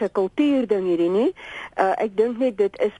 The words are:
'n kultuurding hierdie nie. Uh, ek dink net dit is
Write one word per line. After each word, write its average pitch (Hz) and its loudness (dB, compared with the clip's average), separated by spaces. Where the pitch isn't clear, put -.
'n 202 0
kultuurding 214 0
hierdie 170 2
nie. 233 2
Uh, 190 2
ek 208 -4
dink 226 0
net 247 0
dit 196 -2
is 214 0